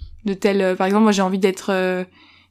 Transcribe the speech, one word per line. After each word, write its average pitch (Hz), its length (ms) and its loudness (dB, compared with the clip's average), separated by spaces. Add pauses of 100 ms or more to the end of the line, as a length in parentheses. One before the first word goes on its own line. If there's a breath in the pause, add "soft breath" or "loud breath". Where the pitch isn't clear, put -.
(240)
de 202 100 -4
tel... 196 280 0
Euh, 185 140 0
par 185 120 0
exemple, 208 160 4
moi 214 80 6
j'ai 196 100 0
envie 190 180 -2
d'être, 190 300 -2
euh, 185 360 -2 (460 soft breath)